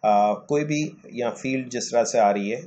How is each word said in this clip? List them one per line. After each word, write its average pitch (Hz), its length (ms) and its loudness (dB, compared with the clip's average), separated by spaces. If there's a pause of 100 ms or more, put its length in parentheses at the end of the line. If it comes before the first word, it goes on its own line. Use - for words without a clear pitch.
आ, 104 280 4
कोई 147 300 -2
भी 151 160 -2 (320)
यहाँ 117 200 -4
field 131 380 -6
जिस 117 220 -6
तरह 117 120 2
से 113 160 0
आ 104 120 6
रही 101 180 -2
है, 117 180 -6